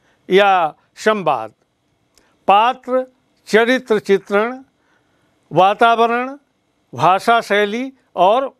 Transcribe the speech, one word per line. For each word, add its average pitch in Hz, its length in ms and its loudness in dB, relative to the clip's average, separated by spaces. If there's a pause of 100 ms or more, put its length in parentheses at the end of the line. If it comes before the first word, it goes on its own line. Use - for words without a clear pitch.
(300)
या 185 440 2 (220)
संवाद, 156 560 -4 (960)
पात्र, 247 580 0 (420)
चरित्र 233 520 0
चित्रण, 208 640 -2 (880)
वातावरण, 233 880 0 (580)
भाषा 190 460 0
शैली 208 520 -4 (220)
और 214 440 0